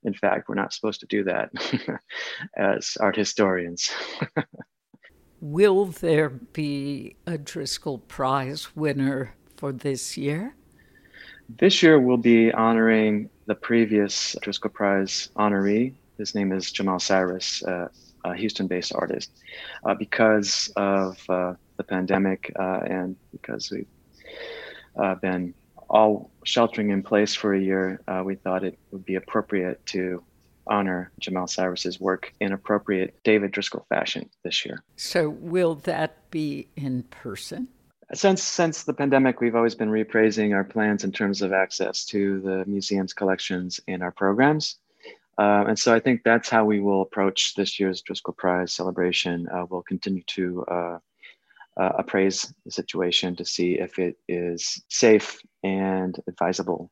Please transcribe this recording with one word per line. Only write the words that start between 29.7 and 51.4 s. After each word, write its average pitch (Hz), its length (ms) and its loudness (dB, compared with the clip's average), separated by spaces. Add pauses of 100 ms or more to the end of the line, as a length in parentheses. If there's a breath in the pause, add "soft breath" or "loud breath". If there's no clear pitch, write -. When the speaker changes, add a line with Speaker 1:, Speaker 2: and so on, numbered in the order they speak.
Speaker 1:
to 92 360 -4 (440)
honor 95 520 0
Jamal 92 260 -4
Cyrus's 90 540 -4
work - 400 -2
in 98 120 -2
appropriate 98 640 -2 (100)
David 104 280 4
Driscoll - 360 -6
fashion - 400 -4 (160)
this - 220 -4
year. - 180 -12 (120)
Speaker 2:
So 160 340 0
will 165 460 0
that 156 560 -4
be 143 440 -4
in 131 280 -4
person? - 640 -10 (480)
Speaker 1:
Since, 190 260 4
since 165 400 0
the 147 140 -4
pandemic, 135 460 2
we've 117 120 0
always 117 220 2
been 107 160 -2
reappraising 107 640 2
our 95 80 2
plans 104 400 0
in 98 80 -2
terms 101 320 -2
of 95 100 0
access 95 520 0
to 98 360 0
the 95 240 -2
museum's 98 480 -2
collections 92 720 -2
and 90 140 -6
our 90 80 -4
programs. 123 680 2 (600 loud breath)
Uh, 104 300 6
and 107 100 2
so 120 160 4
I 113 60 6
think 123 240 2
that's 117 260 4
how 113 160 4
we 107 140 4
will 98 240 2
approach 98 500 0
this - 260 -2
year's 95 220 0
Driscoll - 320 -8
Prize 90 400 0
celebration. 90 800 -2
Uh, 90 160 -6
we'll 90 140 -6
continue 95 400 -4
to, 90 420 -4
uh, 87 320 -4 (840 loud breath)